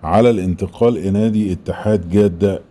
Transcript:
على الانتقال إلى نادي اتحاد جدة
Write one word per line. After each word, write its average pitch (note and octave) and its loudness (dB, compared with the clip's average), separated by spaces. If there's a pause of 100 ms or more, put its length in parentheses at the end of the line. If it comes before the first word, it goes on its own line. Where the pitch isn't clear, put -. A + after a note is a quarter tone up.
على G#2 4
الانتقال F#2+ -2
إلى F#2 -4
نادي G#2+ 0
اتحاد F2+ -4
جدة F#2+ 0